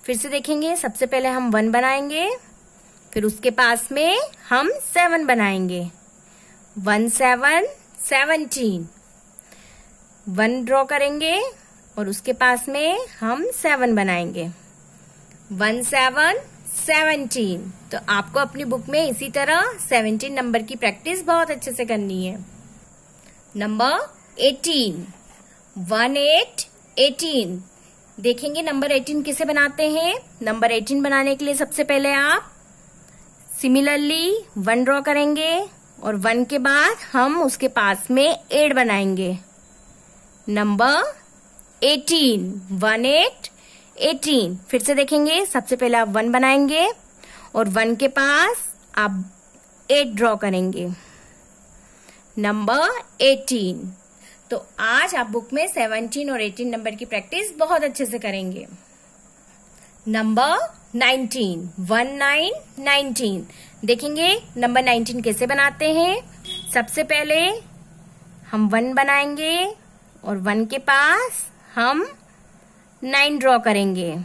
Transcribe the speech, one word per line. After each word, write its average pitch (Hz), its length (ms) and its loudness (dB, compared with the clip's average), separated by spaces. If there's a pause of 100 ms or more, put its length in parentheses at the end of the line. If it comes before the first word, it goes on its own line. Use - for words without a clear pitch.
फिर 247 120 -4
से 285 120 -4
देखेंगे, 302 480 -2
सबसे 262 300 -2
पहले 262 220 0
हम 254 220 -2
वन 214 200 2
बनाएंगे, 277 600 0 (800)
फिर 214 120 2
उसके 214 260 2
पास 233 420 2
में 330 280 2 (280)
हम 285 240 2
सेवन 349 540 0
बनाएंगे। 190 640 0 (880)
वन 208 300 0
सेवन 269 580 2 (380)
सेवनटीन। 269 840 0 (1400)
वन 220 360 0
ड्रॉ 269 200 2
करेंगे 294 580 0 (560)
और 202 100 -4
उसके 202 240 -4
पास 247 360 0
में 320 380 -2 (140)
हम 262 300 -4
सेवन 254 440 0
बनाएंगे। 175 560 -2 (1000)
वन 214 300 -2
सेवन 277 520 2 (520)
सेवनटीन। 269 840 0 (200)
तो - 60 -6 (100)
आपको 202 320 0
अपनी 277 240 -4
book 247 240 -4
में 294 220 0
इसी 262 180 -6
तरह 339 500 0 (100)
seventeen 226 440 0
number 240 300 0
की 240 140 -10
practice 247 460 -4
बहुत 330 280 2
अच्छे 269 220 -6
से 240 120 -4
करनी 202 420 -4
है। 185 180 -8 (1120)
Number 233 580 0 (240)
eighteen, 247 680 0 (720)
one 220 380 0
eight 302 520 2 (300)
Eighteen। 262 680 0 (560)
देखेंगे 254 420 -2
number 285 300 -2
eighteen 277 300 0
कैसे 294 220 -2
बनाते 285 460 2
हैं। 339 280 0 (240)
Number 226 300 0
eighteen 233 300 -2
बनाने 277 320 2
के 285 100 -6
लिए 285 100 0
सबसे 294 300 -2
पहले 277 280 2
आप 294 380 2 (1040)
similarly 294 800 2 (260)
one 226 260 2
draw 277 160 2
करेंगे 302 640 0 (360)
और 214 140 -4
वन 226 280 0
के 277 140 -2
बाद 285 380 4 (160)
हम 285 300 2
उसके 262 260 0
पास 202 420 -2
में 277 280 4 (140)
एट 294 200 4
बनाएंगे। 196 680 0 (1080)
Number 220 680 2 (680)
eighteen, 262 880 2
One 214 360 0
eight 320 420 2 (500)
eighteen। 247 600 0 (120)
फिर 247 120 0
से 285 120 2
देखेंगे, 302 520 2
सबसे 254 300 -2
पहले 240 220 2
आप 220 100 2
वन 220 240 0
बनाएंगे 277 580 4 (640)
और 214 140 2
वन 220 280 2
के 269 120 2
पास 285 680 2 (220)
आप 196 360 -2 (580)
एट 285 160 4
ड्रॉ 220 300 2
करेंगे। 185 560 -2 (1500)
Number 214 500 0 (320)
eighteen। 214 720 0 (560)
तो - 160 -6 (120)
आज 277 360 2
आप 247 120 -2
book 214 260 -6
में 311 160 0
सेवनटीन 233 600 -4
और 240 120 -2
eighteen 214 260 -4
number 220 260 -6
की 214 100 -12
practice 330 520 -6
बहुत 320 280 2
अच्छे 269 220 -4
से 220 120 -6
करेंगे। 190 480 -8 (1400)
नंबर 233 760 0 (100)
नाइनटीन, 233 760 0 (100)
वन 220 260 0
नाइन 285 460 0 (260)
नाइनटीन। 262 680 -2 (380)
देखेंगे 302 580 0 (140)
number 247 260 2
nineteen 240 380 0
कैसे 226 260 0
बनाते 277 460 2
हैं। 359 380 0 (440)
सबसे 240 280 0
पहले 311 480 0 (1000)
हम 214 180 2
वन 233 260 0
बनाएंगे 294 800 0 (500)
और 202 120 -4
वन 208 300 0
के 269 120 -6
पास 302 680 2 (280)
हम 285 340 0 (960)
नाइन 277 340 0
ड्रॉ 254 200 4
करेंगे। 190 680 0